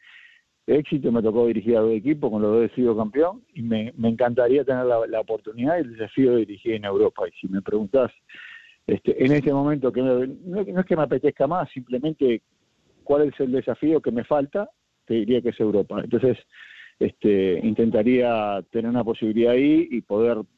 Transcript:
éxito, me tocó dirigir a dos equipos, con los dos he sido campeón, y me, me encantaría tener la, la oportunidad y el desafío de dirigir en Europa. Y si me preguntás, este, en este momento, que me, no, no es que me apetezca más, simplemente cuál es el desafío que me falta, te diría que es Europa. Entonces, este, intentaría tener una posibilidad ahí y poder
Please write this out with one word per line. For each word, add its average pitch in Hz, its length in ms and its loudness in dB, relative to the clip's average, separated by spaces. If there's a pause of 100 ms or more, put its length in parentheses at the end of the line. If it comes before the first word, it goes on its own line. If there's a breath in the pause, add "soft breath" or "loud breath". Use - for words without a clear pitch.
(640 loud breath)
éxito, 143 460 0
me 117 100 0
tocó 113 260 2
dirigir 110 300 0
a 110 40 4
dos 113 120 2
equipos, 131 380 -2
con 107 100 -2
los 104 120 2
dos 113 180 2
he - 40 -18
sido 120 200 2
campeón, 147 460 -2 (120)
y - 80 -12
me, 113 360 -4
me 113 120 0
encantaría 120 540 2
tener 127 220 -2
la, 117 220 2
la 110 120 -4
oportunidad 117 580 -4
y 165 40 -2
el 117 160 -8
desafío 120 360 2
de 110 120 2
dirigir 104 300 -6
en 104 100 -10
Europa. 101 420 0
Y - 120 -12
si 95 80 -12
me 95 140 -4
preguntás, 107 500 0 (760 loud breath)
este, - 360 0
en 135 80 4
este 143 220 2
momento, 139 380 0
que 123 100 -2
me, 127 260 0
no, 180 360 -8
no 190 160 -4
es 185 60 0
que 175 100 0
me 156 80 0
apetezca 139 440 0
más, 175 240 -4
simplemente 127 680 -2 (640)
cuál 147 240 2
es - 120 -8
el 131 120 0
desafío 135 500 0
que 131 100 -2
me 117 120 -2
falta, 151 460 -2 (360)
te 113 100 -2
diría 113 260 0
que 120 80 -2
es - 100 -10
Europa. 101 420 0
Entonces, 120 360 0 (600 loud breath)
este, 95 640 2
intentaría 113 1080 0
tener 113 180 -4
una 120 140 -2
posibilidad 113 500 0
ahí 151 380 2
y 117 100 -6
poder 113 360 0 (200)